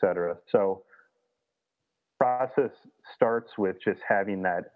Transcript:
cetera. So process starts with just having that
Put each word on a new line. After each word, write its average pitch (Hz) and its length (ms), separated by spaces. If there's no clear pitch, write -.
cetera. 87 360
So 98 320
process 127 520
starts 117 440
with 92 260
just 101 240
having 98 340
that 87 340